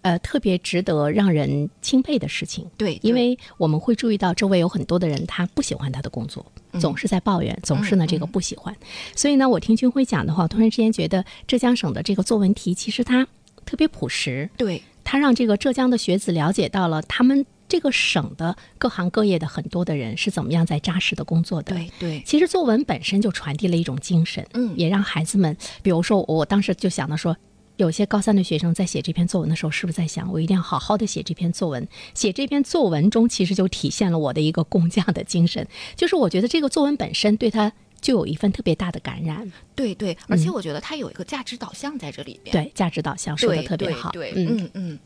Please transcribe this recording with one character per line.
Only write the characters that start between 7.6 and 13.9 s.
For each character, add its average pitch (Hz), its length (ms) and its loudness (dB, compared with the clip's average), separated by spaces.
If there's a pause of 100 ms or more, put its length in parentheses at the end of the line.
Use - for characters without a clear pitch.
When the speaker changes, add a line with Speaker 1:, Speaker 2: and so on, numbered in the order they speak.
Speaker 1:
总 147 200 0
是 202 120 2
呢， 180 100 4
Speaker 2:
嗯， 151 40 0
Speaker 1:
这 175 100 0
个 170 80 -4
不 185 140 -4
喜 - 160 -8
欢。 - 240 -12
Speaker 2:
嗯。 - 60 -20 (280)
Speaker 1:
所 - 160 2
以 285 60 6
呢， 269 120 6
我 202 120 4
听 226 160 4
军 254 120 4
辉 269 160 2
讲 202 220 0
的 156 80 0
话， 185 80 2
我 165 60 2
突 208 100 -2
然 220 100 6
之 - 100 0
间 220 140 4
觉 170 140 -2
得 185 180 0 (220)
浙 262 100 2
江 247 200 4
省 156 160 -2
的 - 100 -6
这 202 100 -2
个 190 120 0
作 226 140 2
文 196 140 4
题， 180 220 -2
其 - 160 -6
实 240 140 -2
它 254 220 2 (380)
特 - 120 -8
别 311 100 4
朴 - 220 -4